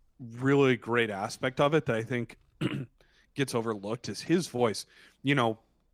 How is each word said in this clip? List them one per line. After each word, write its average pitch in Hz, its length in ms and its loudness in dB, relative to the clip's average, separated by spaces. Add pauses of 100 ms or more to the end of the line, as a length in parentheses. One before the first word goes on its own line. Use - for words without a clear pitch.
(200)
really 131 580 4
great 117 320 0
aspect 113 500 -4
of 147 140 4
it 156 140 2
that 117 80 0
I 113 80 -2
think 120 340 -6 (240)
<clears throat> - 720 -10
gets 135 220 -4
overlooked 110 540 -4
is 101 120 -10
his 165 260 0
voice. 120 380 0 (380)
You 139 120 2
know, 117 240 2 (340)